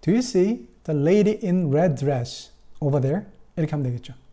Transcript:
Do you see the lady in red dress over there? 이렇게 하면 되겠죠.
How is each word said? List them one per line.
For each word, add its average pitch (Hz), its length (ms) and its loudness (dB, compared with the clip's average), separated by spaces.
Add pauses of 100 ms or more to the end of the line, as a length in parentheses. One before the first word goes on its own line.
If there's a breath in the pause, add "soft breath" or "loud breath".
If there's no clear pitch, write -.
Do 160 100 0
you 220 60 4
see 220 480 0 (180)
the 160 100 -4
lady 196 480 4
in 180 280 0
red 151 260 2
dress 131 540 -4 (300)
over 143 200 0
there? 151 260 0 (300)
이렇게 160 160 -2
하면 147 120 -4
되겠죠. 123 300 -6 (180)